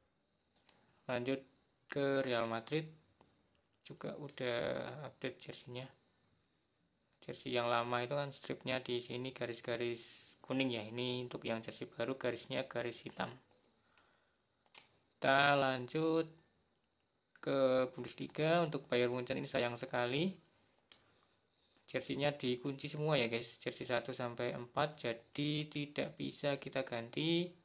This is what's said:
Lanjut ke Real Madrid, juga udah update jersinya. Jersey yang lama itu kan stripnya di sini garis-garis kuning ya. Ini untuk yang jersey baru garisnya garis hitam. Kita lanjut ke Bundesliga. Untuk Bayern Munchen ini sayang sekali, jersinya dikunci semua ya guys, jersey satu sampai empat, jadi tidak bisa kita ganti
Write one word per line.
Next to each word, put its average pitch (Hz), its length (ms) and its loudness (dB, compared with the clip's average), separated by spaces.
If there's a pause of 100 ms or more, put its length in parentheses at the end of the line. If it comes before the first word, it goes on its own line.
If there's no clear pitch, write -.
(1120)
Lanjut 131 320 0 (480)
ke 139 320 2
Real 117 240 2
Madrid, 147 400 -2 (960)
juga - 320 -8
udah 135 440 -2 (520)
update - 320 -6
jersinya. 127 400 -10 (1400)
Jersey 123 240 -6
yang 120 160 2
lama 120 320 4
itu 123 160 -2
kan 143 160 -2
stripnya 131 480 -2
di 120 240 -2
sini 127 320 -6
garis-garis 117 640 -2 (400)
kuning 131 320 0
ya. 117 80 -2
Ini 123 480 -4
untuk - 160 -8
yang 113 160 0
jersey 113 240 -10
baru 123 320 -2
garisnya 131 480 -2
garis 120 400 -4
hitam. - 240 -4 (1900)
Kita 143 320 8
lanjut 143 720 4 (1120)
ke 131 560 4
Bundesliga. 160 720 2
Untuk 151 240 -4
Bayern 123 240 4
Munchen 123 240 -2
ini 139 80 -4
sayang 120 320 0
sekali, 131 560 2 (1500)
jersinya - 480 0
dikunci 135 560 -2
semua 151 240 2
ya 117 160 4
guys, 117 320 -2
jersey 127 240 -6
satu 120 240 0
sampai 127 480 -2
empat, 143 400 0
jadi 147 720 -2
tidak 147 480 -4
bisa 143 400 -2
kita 135 240 -4
ganti 151 720 0 (100)